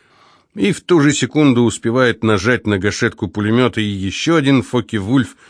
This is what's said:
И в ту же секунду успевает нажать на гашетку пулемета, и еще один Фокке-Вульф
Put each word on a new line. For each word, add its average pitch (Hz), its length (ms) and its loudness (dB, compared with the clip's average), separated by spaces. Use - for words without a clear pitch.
И 196 180 0
в - 80 -6
ту 175 200 2
же 143 120 4
секунду 127 520 2
успевает 117 600 0
нажать 110 420 0
на 104 120 0
гашетку 104 500 -4
пулемета, 110 540 -2
и - 20 -4
еще 101 520 -2
один 135 260 2
Фокке-Вульф 117 720 -4